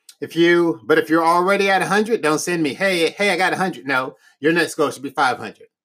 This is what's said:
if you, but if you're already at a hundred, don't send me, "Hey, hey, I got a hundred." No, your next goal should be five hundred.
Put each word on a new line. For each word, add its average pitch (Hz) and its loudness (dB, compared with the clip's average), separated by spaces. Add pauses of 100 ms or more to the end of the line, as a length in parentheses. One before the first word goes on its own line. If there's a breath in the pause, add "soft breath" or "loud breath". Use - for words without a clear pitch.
(200)
if 143 -12
you, 170 2
but 151 2
if 156 0
you're 165 2
already 185 2
at 185 2
a - -4
hundred, 202 0
don't 151 2
send 170 -2
me, 131 -2
"Hey, 175 0
hey, 202 -2
I 175 0
got 151 0
a 143 -6
hundred." 147 -4
No, 135 -4 (240 soft breath)
your 156 2
next 170 -2
goal 143 0
should 131 -14
be 135 -8
five 127 0
hundred. 107 -14 (180)